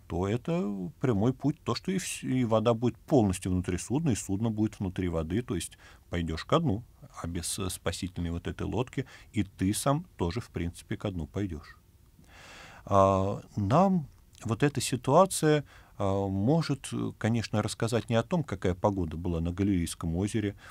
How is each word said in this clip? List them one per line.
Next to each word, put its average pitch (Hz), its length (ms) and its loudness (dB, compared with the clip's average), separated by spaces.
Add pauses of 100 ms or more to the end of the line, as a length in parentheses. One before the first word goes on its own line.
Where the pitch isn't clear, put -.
то 92 220 -2
это 165 720 -4
прямой 120 320 2
путь, 139 320 -2
то, 117 100 0
что - 160 -6
и 190 60 0
вс-, - 260 -6
и 131 220 0
вода 110 300 4
будет 113 240 -2
полностью 101 520 2
внутри 90 280 0
судна, 147 320 -2
и 107 40 2
судно 101 360 -2
будет 107 280 -2
внутри 92 300 -2
воды, 82 320 -2
то 120 140 -4
есть - 240 -8 (320)
пойдешь 82 340 -4
ко - 140 4
дну, 123 260 -2 (380)
а - 40 -6
без, 85 320 -6
э, 95 120 -4
спасительной 87 600 -4
вот 85 160 -6
этой 87 180 -6
лодки 104 420 -4 (260)
и 104 100 0
ты 95 300 -2
сам 147 320 0 (140)
тоже, 90 240 -2
в - 80 -16
принципе, 90 480 -6
ко 107 120 -4
дну 85 160 -6
пойдешь. 90 520 -8 (1080)
А, 98 580 4 (140)
нам 151 520 2 (360)
вот 113 200 0
эта 143 160 0
ситуация, 151 840 4 (340)
а, 98 280 0
может, 127 640 0
э, 117 240 -4
конечно, 110 460 0
рассказать 110 480 -2
не 117 60 4
о 113 80 4
том, 170 180 0
какая 92 320 -2
погода 92 420 0
была 85 240 -2
на 85 120 0
Галилейском 87 640 0
озере, 101 400 -2 (140)